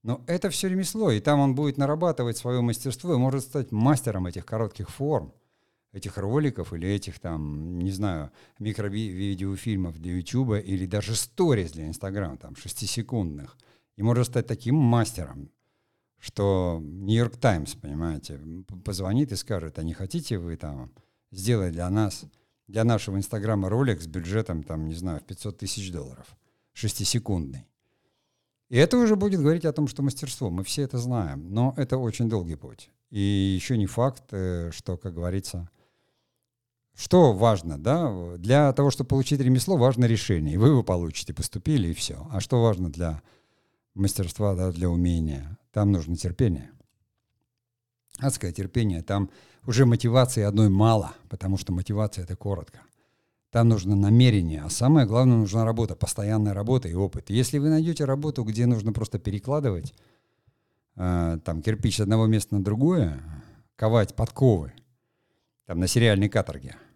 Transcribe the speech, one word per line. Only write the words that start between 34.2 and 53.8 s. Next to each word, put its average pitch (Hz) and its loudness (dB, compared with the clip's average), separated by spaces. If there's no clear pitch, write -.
э, 90 -4
что, - -8
как 87 -12
говорится, 87 -6
что 165 6
важно, 92 2
да? 92 -2
Для 135 4
того, 143 4
чтобы - -6
получить 139 2
ремесло, 131 4
важно 123 6
решение. 90 2
И 85 0
вы 113 8
его 127 6
получите, 87 -4
поступили, 104 -2
и 85 -2
всё. - -8
А 98 -4
что 120 0
важно 92 2
для 80 -4
мастерства, 98 0
да, 92 0
для 87 -2
умения? 82 0
Там 101 4
нужно 85 0
терпение. 87 -2
Адское 127 -4
терпение. 95 -2
Там 98 -2
уже 127 4
мотивации 120 4
одной 104 6
мало, 104 4
потому 95 -4
что - -6
мотивация — 101 -4
это 92 -8
коротко. 95 -8
Там 117 6
нужно 101 4